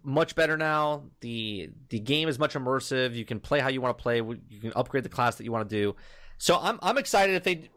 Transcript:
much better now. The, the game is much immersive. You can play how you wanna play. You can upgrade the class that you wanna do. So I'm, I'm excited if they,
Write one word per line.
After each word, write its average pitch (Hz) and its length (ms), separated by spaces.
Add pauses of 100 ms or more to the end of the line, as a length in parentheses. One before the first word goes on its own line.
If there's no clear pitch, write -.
much 147 320
better 156 220
now. 151 480 (160)
The, 110 480 (220)
the 113 100
game 151 280
is 127 100
much 151 160
immersive. 131 600
You 113 120
can 113 120
play 147 220
how 131 80
you 131 140
wanna 123 100
play. 120 240
You 110 420
can 113 160
upgrade 127 300
the 90 60
class 120 260
that 107 80
you 113 80
wanna 110 140
do. 104 300 (420)
So - 200
I'm, 208 220
I'm 220 160
excited 196 400
if 180 80
they, 175 320